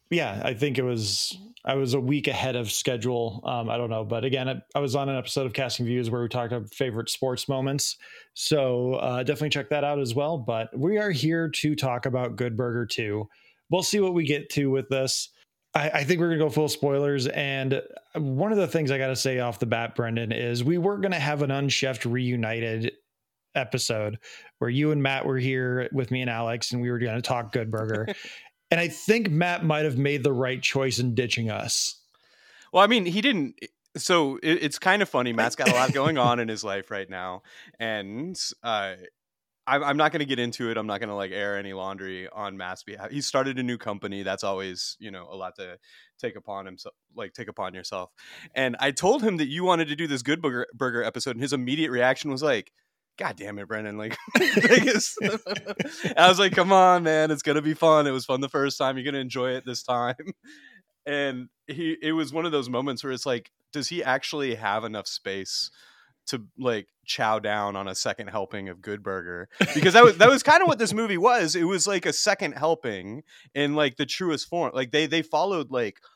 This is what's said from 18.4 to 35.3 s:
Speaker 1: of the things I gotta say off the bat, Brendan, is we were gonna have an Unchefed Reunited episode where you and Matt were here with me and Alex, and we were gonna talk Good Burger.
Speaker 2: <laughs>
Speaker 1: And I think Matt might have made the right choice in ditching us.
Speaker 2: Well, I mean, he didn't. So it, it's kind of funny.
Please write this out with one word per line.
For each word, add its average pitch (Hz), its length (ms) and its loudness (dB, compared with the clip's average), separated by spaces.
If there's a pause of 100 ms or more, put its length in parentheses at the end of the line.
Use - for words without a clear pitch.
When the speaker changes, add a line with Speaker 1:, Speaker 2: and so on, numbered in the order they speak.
Speaker 1:
of 208 60 2
the 180 100 2
things 151 240 2
I 139 60 0
gotta 131 180 -2
say 127 240 0
off 120 180 -2
the 123 80 -2
bat, 117 300 -2
Brendan, 117 340 -2
is 120 320 -2
we 165 160 2
were 196 200 0
gonna 190 200 0
have 147 240 0
an 139 80 0
Unchefed 135 540 0
Reunited 117 880 -2 (640)
episode 110 640 -2 (400)
where 120 100 0
you 143 220 2
and 147 120 2
Matt 135 220 0
were 131 140 0
here 127 520 -2
with 127 200 -2
me 127 100 -2
and 127 80 -2
Alex, 117 440 -4
and 123 100 -2
we 123 80 -2
were 120 80 -2
gonna 117 240 -2
talk 120 300 -4
Good 113 180 -2
Burger. 110 420 -2
Speaker 2:
<laughs> - 40 -8 (520)
Speaker 1:
And 165 120 4
I 170 80 2
think 208 420 2
Matt 175 340 2
might 156 200 2
have 139 120 0
made 139 280 0
the 143 80 4
right 131 280 -2
choice 135 380 0
in 123 160 0
ditching 117 360 -2
us. - 520 -4 (720)
Speaker 2:
Well, 185 100 8
I 202 60 8
mean, 220 180 4
he 175 140 0
didn't. 202 340 2 (420)
So 143 460 2
it, 160 120 2 (100)
it's 143 160 -4
kind 196 220 4
of 190 60 -2
funny. 123 240 0